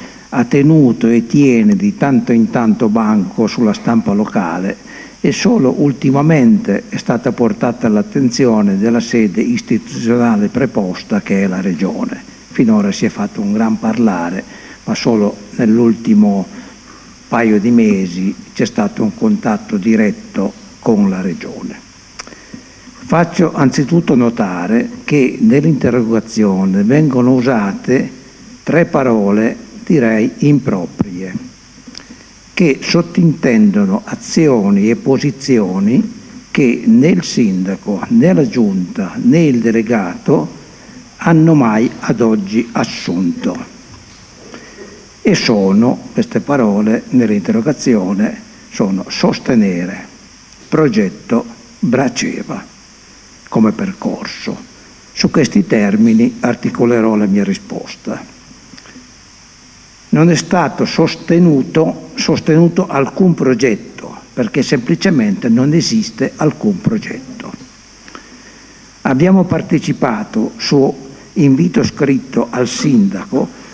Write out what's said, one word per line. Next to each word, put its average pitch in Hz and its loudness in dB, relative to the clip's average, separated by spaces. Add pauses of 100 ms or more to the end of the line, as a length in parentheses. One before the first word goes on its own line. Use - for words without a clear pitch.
(300)
ha 131 -2
tenuto 143 4
e 117 2
tiene 117 4
di 98 0
tanto 131 0
in 113 4
tanto 113 0
banco 107 0
sulla 107 0
stampa 113 0
locale 98 -4 (340)
e 165 2
solo 202 2
ultimamente 139 2
è - -8
stata 123 -2
portata 117 -2
all'attenzione 107 0
della 117 2
sede 110 0
istituzionale 120 0
preposta, 104 -4
che 98 -2
è 98 0
la 92 -4
Regione. - -4 (320)
Finora 107 2
si - -4
è 104 0
fatto 104 -6
un 101 -2
gran 110 0
parlare, 98 -2 (420)
ma 107 -4
solo 107 0 (140)
nell'ultimo 107 2 (800)
paio 113 2
di 107 0
mesi 98 2 (180)
c'è - -2
stato - -4
un 104 -2
contatto 107 -2
diretto 104 -2 (280)
con 104 2
la 92 -2
Regione. - -10 (1300)
Faccio 165 0
anzitutto 156 0
notare 113 0 (140)
che 139 0
nell'interrogazione 113 2
vengono 127 2
usate 120 0 (540)
tre 165 2
parole, 113 0 (300)
direi, 113 2
improprie, 95 -2 (1040)
che 160 2
sottintendono 110 2
azioni 107 2
e 117 0
posizioni 117 0 (320)
che 123 2
né 117 6
il 180 2
sindaco, 95 -2
né 131 4
la 151 2
giunta, 95 -2
né 151 4
il 127 2
delegato 113 -2 (640)
hanno 165 4
mai 117 2 (120)
ad 123 -2
oggi 107 0
assunto. 92 -4 (1600)
E 190 2
sono, 104 2
queste - -4
parole 107 0
nell'interrogazione, 107 0 (280)
sono 95 -2
sostenere 98 -2 (600)
progetto 117 0 (340)
Braceva - -4 (840)
come 110 2
percorso. - -8 (580)
Su - -2
questi 170 2
termini 110 2
articolerò 120 0
la 104 0
mia 101 0
risposta. - -10 (1700)
Non 160 4
è 165 2
stato 147 -2
sostenuto, 160 0
sostenuto 170 2
alcun 165 0
progetto, - -2 (200)
perché 127 -2
semplicemente 127 0
non 127 2
esiste 127 -2
alcun 113 -2
progetto. - -6 (1500)
Abbiamo 175 4
partecipato, 127 -4
su 139 2 (420)
invito 151 2
scritto 135 -2
al 120 -2
sindaco, 101 0 (260)